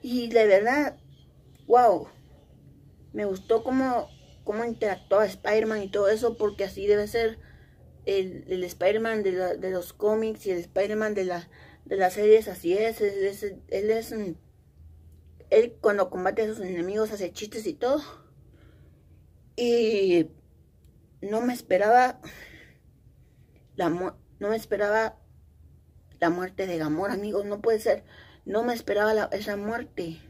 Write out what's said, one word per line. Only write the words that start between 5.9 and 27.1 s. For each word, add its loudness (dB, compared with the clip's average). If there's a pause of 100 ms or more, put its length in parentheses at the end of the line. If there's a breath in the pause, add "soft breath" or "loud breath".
eso, 0
porque -2
así -8
debe 2
ser -2 (680 soft breath)
el, -2
el -4
Spider-Man 0
de 2
la, -2
de -6
los -6
cómics -2
y -2
el -2
Spider-Man -2
de -2
la, -6 (360 loud breath)
de -4
las 2
series, 6
así -2
es. 0
Él 0
es, -4
él -6
es -2
un, -6 (1120)
él 4
cuando 2
combate -2
a 0
sus -8
enemigos -4
hace -8
chistes -10
y -6
todo. 0 (1500 soft breath)
Y 2 (880)
no -4
me -2
esperaba 4 (1600 loud breath)
la -2
mu-, -4 (260)
no -6
me 0
esperaba -2 (1000)
la 2
muerte -4
de -4
Gamora, -2